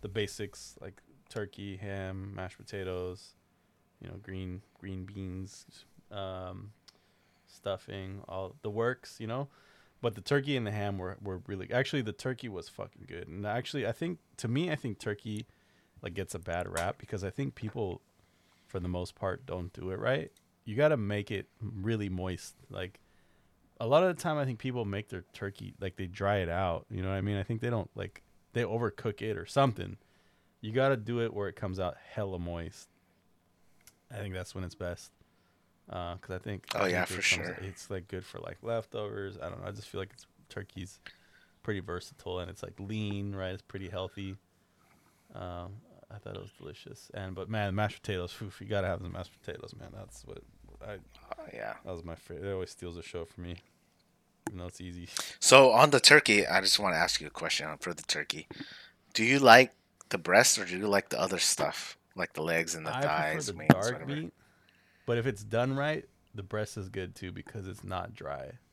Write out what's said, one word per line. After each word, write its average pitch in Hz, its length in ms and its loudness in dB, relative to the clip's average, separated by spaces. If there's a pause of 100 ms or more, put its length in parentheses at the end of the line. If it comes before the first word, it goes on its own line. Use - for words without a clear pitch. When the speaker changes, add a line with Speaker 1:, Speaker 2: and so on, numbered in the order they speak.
Speaker 1:
the 107 80 -10
basics, 101 720 -6
like - 200 -14 (280)
turkey, 101 480 -8
ham, 98 580 -8
mashed 92 220 -10
potatoes, 90 760 -6 (680)
you - 60 -12
know, 87 160 -10
green, 95 380 -8 (180)
green 95 260 -8
beans, 95 600 -10 (460)
um, 95 600 -10 (760)
stuffing, 98 800 -6
all 95 340 -6
the 110 80 -4
works, 117 500 -2
you 110 80 -6
know. 131 200 -4 (540)
But 113 140 0
the 98 60 -12
turkey 143 360 2
and 113 100 0
the 101 40 -2
ham 101 260 -2
were, 92 240 -6
were 95 260 -6
really, 95 240 -6
actually, 135 300 2
the 107 100 -2
turkey 127 380 -6
was 92 180 -8
fucking - 400 -12
good. 85 220 -10
And 98 180 -6
actually, 123 400 -2
I 120 60 0
think, 170 260 -4 (180)
to 117 120 -4
me, 156 200 2
I 156 60 0
think 117 240 -6
turkey, 107 460 -6 (560)
like, 87 120 -8
gets 92 220 -6
a 92 40 -6
bad 87 300 -2
rap 87 280 -2
because 95 260 -8
I 98 60 -4
think 139 260 -6
people, 107 460 -6 (680)
for 92 140 -6
the 90 80 -2
most 90 260 -4
part, 95 300 -4
don't 90 260 -6
do 92 200 -8
it 95 80 -6
right. 131 300 0 (360)
You 104 100 -6
gotta 151 220 4
make 104 340 -2
it 95 160 -4 (140)
really 107 480 -2
moist, 92 460 -4 (140)
like, 95 300 -8 (800)
A 117 80 -2
lot 147 160 8
of 180 120 4
the - 60 -12
time, 156 160 0
I 143 80 0
think 123 140 -4
people 123 260 -2
make 101 240 -4
their 92 240 -10
turkey, 98 460 -8
like, 92 180 -6
they 95 100 -6
dry 98 300 2
it 90 120 2
out, 87 400 0
you 92 120 -4
know 95 80 -2
what 98 60 0
I 95 60 0
mean? 101 160 0
I 98 60 0
think 113 180 -4
they 117 80 0
don't, 113 260 -2
like, 98 260 -10 (320)
they 120 100 0
overcook 110 580 -2
it 110 160 -2
or 85 80 -8
something. 104 520 2 (640)
You 107 100 -6
gotta 135 240 4
do 117 260 -2
it 117 120 0
where 101 160 -2
it - 60 -12
comes 95 240 -4
out 90 180 -2 (140)
hella 95 280 -4
moist. 85 480 -6 (1200)
I 117 60 -10
think 101 160 -6
that's 92 220 -6
when 95 80 -4
it's 87 120 -8
best. - 360 -8 (800)
Uh, 87 280 -6
'cause - 140 -12
I 92 60 -4
think, 98 380 -8
Speaker 2:
Oh, 110 100 2
Speaker 1:
I - 20 4
Speaker 2:
yeah, 90 180 2
Speaker 1:
think - 20 -8
Speaker 2:
for 92 60 -6 (220)
Speaker 1:
it 90 100 -4
comes, - 20 -4 (100)
Speaker 2:
sure. - 0 - (100)
Speaker 1:
it's, - 220 -14
like, 95 180 -6
good 90 180 -6
for, - 140 -14
like, 82 220 -10
leftovers. 107 760 -6
I 85 120 -8
don't 90 120 -10
know. 92 60 -8
I 98 40 -8
just 104 180 -12
feel 95 100 -6
like 95 140 -8
it's, - 140 -20 (200)
turkey's 95 520 -10 (640)
pretty 107 180 -4
versatile, 90 580 -8
and 90 100 -6
it's, 95 140 -12
like, 92 160 -14
lean, 101 560 -4
right? 95 160 -4
It's 95 120 -10
pretty 98 260 -12
healthy. 95 480 -8 (960)
Um, 90 480 -10 (300)
I 104 80 -14
thought 101 160 -12
it 95 60 -10
was 95 100 -16
delicious. - 600 -16
And, 95 220 -8
but, 92 140 -8
man, 104 260 0
mashed 104 260 -2
potatoes, 90 400 -4
oof, 101 200 -12
you 101 60 -12
gotta 101 200 0
have 95 140 -2
the 90 80 -8
mashed 87 320 -10
potatoes, - 360 -12
man. - 160 -14
That's - 320 -16
what - 180 -14 (380)
I 101 180 -12 (400)
Speaker 2:
Oh, 320 140 -14
yeah. - 300 -8
Speaker 1:
that - 80 -10
was 85 120 -8
my 82 120 -10
favorite. 87 320 -10
It 98 60 -2
always 92 160 -4
steals 87 260 -10
the 85 80 -12
show 85 220 -8
for - 160 -16
me. 87 160 -8 (880)
Even 95 120 -8
though 87 80 -8
it's - 140 -14
easy. 87 260 -10 (320)
Speaker 2:
So, 131 320 12
on 127 200 10
the 139 80 8
turkey, 147 460 10
I 95 160 4
just 92 160 4
wanna 92 200 2
ask 85 220 2
you 78 80 -8
a 76 40 -10
question 78 480 -2
for 87 140 -4
the - 100 -10
turkey. - 440 -2 (640)
Do - 100 2
you 131 160 6
like 127 340 12 (360)
the - 80 -2
breast, 90 420 8
or 98 60 -2
do 90 120 -4
you 104 100 0
like 98 220 4
the - 100 -2
other 92 200 2
stuff? - 580 0 (180)
Like 90 180 -4
the 78 100 -4
legs 82 320 2
and 78 100 -8
the 78 60 -4
Speaker 1:
I 78 100 -2
prefer 76 60 2
Speaker 2:
thighs, 78 400 0
Speaker 1:
the 101 60 -4
Speaker 2:
wings, - 200 4
Speaker 1:
dark 110 200 4
Speaker 2:
whatever. - 180 -6
Speaker 1:
meat, 156 220 -6 (760)
but 120 100 2
if 117 80 0
it's 107 180 -2
done 117 320 2
right, 151 320 0 (280)
the 101 80 -8
breast 107 340 -4
is 92 120 -6
good 95 260 -6
too 90 160 -8
because 92 360 -10
it's 95 160 -12
not 92 300 -6
dry. 71 460 -8 (140)